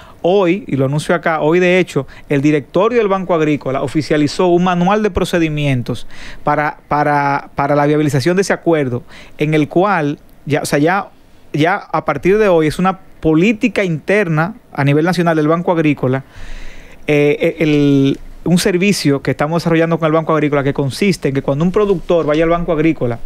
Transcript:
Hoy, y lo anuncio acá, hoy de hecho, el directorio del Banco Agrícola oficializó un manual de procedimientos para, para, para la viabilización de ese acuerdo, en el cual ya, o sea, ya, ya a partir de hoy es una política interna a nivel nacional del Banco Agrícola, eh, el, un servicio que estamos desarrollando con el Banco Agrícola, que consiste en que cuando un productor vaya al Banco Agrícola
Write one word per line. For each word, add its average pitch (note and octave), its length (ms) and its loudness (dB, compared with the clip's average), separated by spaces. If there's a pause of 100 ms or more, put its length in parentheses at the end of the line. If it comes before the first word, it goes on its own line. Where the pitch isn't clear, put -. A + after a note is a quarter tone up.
(220)
Hoy, F#3 440 2
y - 80 -4
lo C3+ 120 0
anuncio D3 280 -2
acá, D#3+ 280 -2
hoy D#3+ 180 2
de F3+ 180 4
hecho, D3+ 280 -2 (220)
el D3 120 0
directorio D#3+ 580 2
del A3 100 2
Banco F#3 260 -2
Agrícola D3 480 -2
oficializó D3+ 680 0
un F3 160 4
manual F#3 400 2
de G#3 60 0
procedimientos D3+ 1000 -2 (340)
para, D3 360 -2 (100)
para, D3 680 0
para C#3+ 220 0
la C#3+ 100 2
viabilización D3+ 500 0
de G3 60 2
ese F#3 120 -2
acuerdo, C#3+ 500 -2 (340)
en D#3 160 0
el D#3 140 2
cual E3+ 500 0 (280)
ya, D3 160 0
o E3 40 -6
sea, D3+ 140 0
ya, F#3 300 0 (420)
ya D#3+ 240 2
a - 280 -6
partir E3+ 340 0
de G#3+ 100 4
hoy D#3+ 180 4
es D3 140 -2
una F#3 180 0
política G3+ 880 0
interna E3+ 720 0 (160)
a C#3+ 100 -4
nivel C#3+ 220 2
nacional E3+ 320 0
del D3+ 100 2
Banco F3 240 0
Agrícola, C#3+ 540 0 (840)
eh, D3 540 0
el, C#3+ 580 2 (240)
un F3 160 2
servicio F3+ 640 0
que - 80 -2
estamos D3+ 320 -2
desarrollando E3 380 0
con D#3+ 60 0
el D3+ 60 2
Banco D#3+ 200 0
Agrícola, D3 320 0
que C#3 100 0
consiste D3 540 -2
en C3+ 80 -2
que C3+ 60 0
cuando C#3+ 220 0
un F#3 60 2
productor F3+ 560 0
vaya D3+ 160 2
al E3 80 2
Banco E3+ 220 0
Agrícola D3+ 540 0